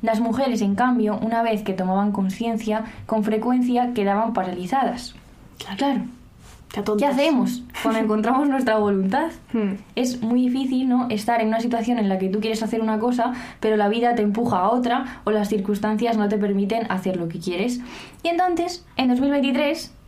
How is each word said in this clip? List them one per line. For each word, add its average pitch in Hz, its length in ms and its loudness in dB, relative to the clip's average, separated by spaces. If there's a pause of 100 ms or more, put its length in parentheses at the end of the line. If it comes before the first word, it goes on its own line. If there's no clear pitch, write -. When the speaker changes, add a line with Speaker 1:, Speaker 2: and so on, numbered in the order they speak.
Speaker 1:
Las 220 180 0
mujeres, 240 420 0
en 202 120 2
cambio, 214 480 2
una 226 200 0
vez 220 200 0
que 196 100 -4
tomaban 190 400 0
conciencia, 214 720 -2 (220)
con 214 180 0
frecuencia 240 680 2
quedaban 208 400 0
paralizadas". 185 800 -2 (440)
Speaker 2:
Claro. - 200 -10
Speaker 1:
Claro. 277 220 0 (720)
Speaker 2:
Te 208 80 -6
atontas. 208 280 0
Speaker 1:
¿Qué 285 60 0
hacemos 285 480 2 (200)
cuando 220 180 2
Speaker 2:
<laughs> 220 40 0
Speaker 1:
encontramos 233 440 2
nuestra 262 300 2
voluntad? 202 520 2 (220)
Speaker 2:
Hmm. 208 220 0 (220)
Speaker 1:
Es 247 260 -2
muy 247 260 2
difícil, 262 400 0
¿no? 247 220 2
Estar 233 300 0
en 220 80 2
una 226 120 0
situación 226 380 0
en 202 100 2
la 190 100 0
que 190 120 0
tú 208 100 0
quieres 220 220 -2
hacer 220 180 -2
una 220 180 0
cosa, 240 340 0 (280)
pero 220 160 2
la 208 120 4
vida 233 260 2
te 220 80 0
empuja 208 380 0
a 190 100 2
otra 247 540 0
o 208 60 0
las 208 180 2
circunstancias 214 680 0
no 208 120 2
te 214 100 2
permiten 202 520 0
hacer 185 260 -2
lo 170 120 -4
que 175 100 -8
quieres. 185 420 -2 (420)
Y 330 60 -2
entonces, 349 560 0 (120)
en 262 120 2
dos 247 120 4
mil 277 100 2
veintitrés 285 640 0 (140)